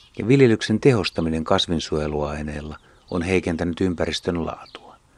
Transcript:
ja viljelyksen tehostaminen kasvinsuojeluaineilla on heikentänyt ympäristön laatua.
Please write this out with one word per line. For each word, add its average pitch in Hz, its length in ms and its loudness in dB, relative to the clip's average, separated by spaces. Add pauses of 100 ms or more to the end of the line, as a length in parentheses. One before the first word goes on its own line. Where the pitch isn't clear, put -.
(180)
ja 101 100 -2
viljelyksen 113 520 4
tehostaminen 82 640 2
kasvinsuojeluaineilla 76 1300 -2 (320)
on 90 120 -2
heikentänyt 85 580 0
ympäristön 85 640 -2
laatua. - 500 -14 (220)